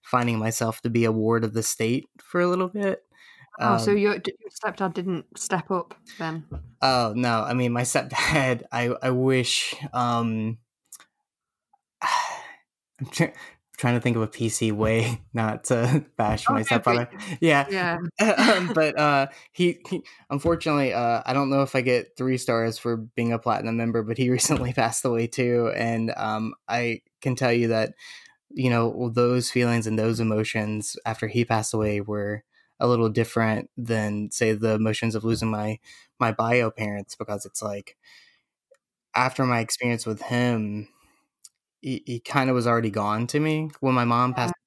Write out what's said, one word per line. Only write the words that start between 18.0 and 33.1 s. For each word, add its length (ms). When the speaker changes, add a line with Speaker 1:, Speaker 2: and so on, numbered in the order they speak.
Speaker 1:
<laughs> 40
Um, 540
but, 240
uh, 300
he, 280
he, 140
unfortunately, 640
uh, 320
I 80
don't 160
know 140
if 120
I 60
get 360
three 200
stars 400
for 200
being 360
a 60
platinum 380
member, 260
but 140
he 120
<laughs> 20
recently 420
passed 320
away 220
too. 480
And, 400
um, 380
I 340
can 140
tell 180
you 160
that, 240
you 180
know, 440
those 360
feelings 380
and 100
those 220
emotions 760
after 220
he 160
passed 300
away 280
were 420
a 80
little 220
different 680